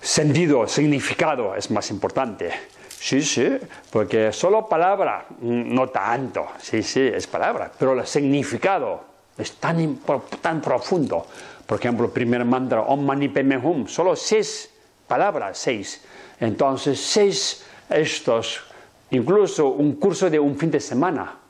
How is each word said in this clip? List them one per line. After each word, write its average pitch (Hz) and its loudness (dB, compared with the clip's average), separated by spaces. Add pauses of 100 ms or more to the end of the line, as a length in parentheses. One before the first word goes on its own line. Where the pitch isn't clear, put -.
Sentido, 147 2
significado 143 0
es 101 -6
más 104 -2
importante. 98 -4 (380)
Sí, - -2
sí, 151 0 (320)
porque 110 0
solo 214 2
palabra, 170 0 (140)
mm, 120 -2
no 127 2
tanto. 107 -4 (100)
Sí, - -2
sí, - 0
es 101 0
palabra, 143 -4
pero 135 2
el 123 -2
significado 139 0 (320)
es - -8
tan 165 -2
impo-, 147 -2 (180)
tan 160 -2
profundo. 131 0 (400)
Por 104 -2
ejemplo, 117 0
el - -2
primer 120 0
mantra, 123 2
Om 139 0
Mani 139 0
Padme 135 2
Hum, 139 0
solo 170 2
seis - -2 (360)
palabras, 131 0
seis. 107 -4 (380)
Entonces, 131 0
seis - 0 (240)
estos, - 0 (500)
incluso 156 4
un 143 2
curso 185 2
de 156 2
un 147 2
fin 165 0
de 143 2
semana 127 -2 (140)